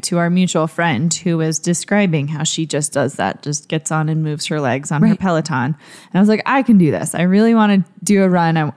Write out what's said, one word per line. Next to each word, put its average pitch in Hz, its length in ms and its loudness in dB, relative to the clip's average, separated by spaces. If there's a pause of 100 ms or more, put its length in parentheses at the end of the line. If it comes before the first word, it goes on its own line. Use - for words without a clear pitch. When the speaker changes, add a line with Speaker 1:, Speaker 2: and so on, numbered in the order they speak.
Speaker 1:
to - 140 -4
our 170 140 0
mutual 175 380 0
friend 170 440 -2
who 170 240 -2
was 160 220 -2
describing 175 720 0
how 156 160 -6
she 160 200 -4
just 147 300 -6
does 135 220 -2
that, - 260 -4
just - 260 -8
gets 160 240 -4
on 156 160 -2
and 160 160 -2
moves 151 220 -6
her 156 120 -4
legs 135 320 -4
on 151 120 0
her 220 60 4
Speaker 2:
Right. 208 120 0
Speaker 1:
Peloton. 160 460 -2
And - 480 -10
I 175 40 2
was 208 120 4
like, 214 160 0
"I 262 160 0
can 214 160 4
do 160 120 4
this. 98 240 -4
I 165 80 -2
really 208 320 4
wanna 208 300 4 (180)
do 196 200 4
a 190 60 2
run. 170 280 2
I, 151 200 -2